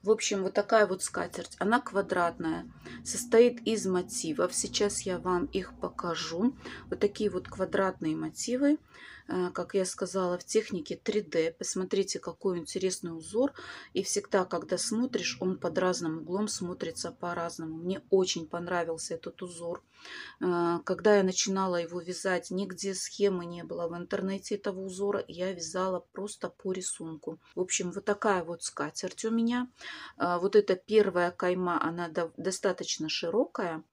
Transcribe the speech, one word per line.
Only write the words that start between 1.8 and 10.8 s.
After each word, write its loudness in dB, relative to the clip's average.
состоит 6
из 0
мотивов. 0
Сейчас 0
я -2
вам 0
их -6
покажу. -2
Вот -4
такие 2
вот -4
квадратные 0
мотивы, 2
э, 0
как -4
я 4
сказала, -2
в -8
технике -2